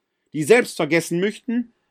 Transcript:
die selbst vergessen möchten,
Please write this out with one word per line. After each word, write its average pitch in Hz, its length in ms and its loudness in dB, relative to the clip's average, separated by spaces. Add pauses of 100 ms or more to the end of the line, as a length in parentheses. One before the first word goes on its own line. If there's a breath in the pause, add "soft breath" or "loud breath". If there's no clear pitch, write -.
(340)
die 151 80 -4
selbst 226 340 4
vergessen 165 440 -2
möchten, 226 520 -4 (180)